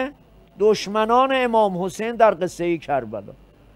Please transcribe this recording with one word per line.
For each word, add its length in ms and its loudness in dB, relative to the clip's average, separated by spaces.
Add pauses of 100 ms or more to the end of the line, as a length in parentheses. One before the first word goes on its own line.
(600)
دشمنان 720 2
امام 500 0
حسین 320 -6
در 260 6
قصه 360 -2
کربلا، 560 -6 (420)